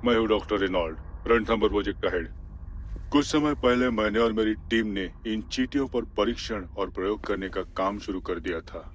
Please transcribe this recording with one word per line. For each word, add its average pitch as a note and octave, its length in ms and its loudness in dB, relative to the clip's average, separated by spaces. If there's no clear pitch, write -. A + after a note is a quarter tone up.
मैं A#2+ 140 4
हूँ A2+ 100 4
डॉक्टर G#2 320 2
रेनॉल्ड, F2+ 400 0
रणथंभौर A2 440 4
प्रोजेक्ट G2+ 340 0
का F#2+ 60 2
हेड। A2+ 180 -2
कुछ C#3+ 160 6
समय D3+ 280 2
पहले B2 360 4
मैंने G#2+ 280 2
और A2+ 140 4
मेरी A2 220 2
टीम A2+ 200 4
ने G2 220 -4
इन A2 160 -2
चींटियों C3 360 0
पर B2 180 -2
परीक्षण G#2 480 -2
और F#2+ 120 -2
प्रयोग G2 360 -2
करने F#2+ 240 -2
का F#2 140 -4
काम G2 220 0
शुरू F#2 220 -6
कर F2 180 -4
दिया E2 220 -4
था। - 340 -12